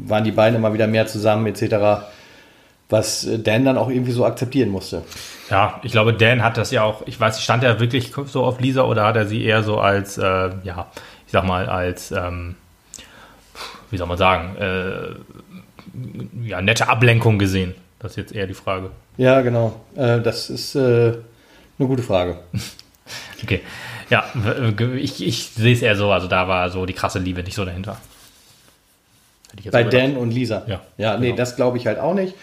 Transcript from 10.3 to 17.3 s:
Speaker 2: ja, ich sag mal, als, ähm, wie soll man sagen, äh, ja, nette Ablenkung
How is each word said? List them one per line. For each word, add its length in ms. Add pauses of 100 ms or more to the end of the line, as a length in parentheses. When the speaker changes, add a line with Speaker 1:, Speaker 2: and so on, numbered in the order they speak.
Speaker 2:
ja, 220 (400)
ich 60
sag 140
mal, 220
als, 420
ähm, 460 (1300)
wie 80
soll 100
man 100
sagen, 380
äh, 580 (1300)
ja, 140
nette 260
Ablenkung 500